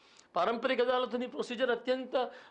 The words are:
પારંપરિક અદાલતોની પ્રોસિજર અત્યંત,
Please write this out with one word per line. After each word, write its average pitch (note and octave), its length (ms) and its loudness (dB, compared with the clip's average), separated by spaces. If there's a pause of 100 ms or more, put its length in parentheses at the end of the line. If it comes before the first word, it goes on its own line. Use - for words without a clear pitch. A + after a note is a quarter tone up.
(320)
પારંપરિક A#3 480 2
અદાલતોની B3 460 2
પ્રોસિજર A#3+ 440 -2
અત્યંત, B3+ 460 0 (340)